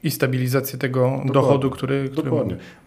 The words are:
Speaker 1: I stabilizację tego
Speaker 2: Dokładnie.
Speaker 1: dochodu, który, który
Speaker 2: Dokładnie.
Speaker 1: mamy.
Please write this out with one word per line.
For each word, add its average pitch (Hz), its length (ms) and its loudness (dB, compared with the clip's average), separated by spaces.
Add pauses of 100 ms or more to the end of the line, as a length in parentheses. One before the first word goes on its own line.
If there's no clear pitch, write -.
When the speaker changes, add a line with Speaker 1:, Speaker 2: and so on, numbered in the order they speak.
Speaker 1:
I 160 60 0
stabilizację 127 680 -2
tego 127 240 -2
Speaker 2:
Dokładnie. 131 300 0
Speaker 1:
dochodu, 135 380 4
który, 135 420 -4
który 139 180 -2
Speaker 2:
Dokładnie. 113 240 0
Speaker 1:
mamy. - 100 -12 (220)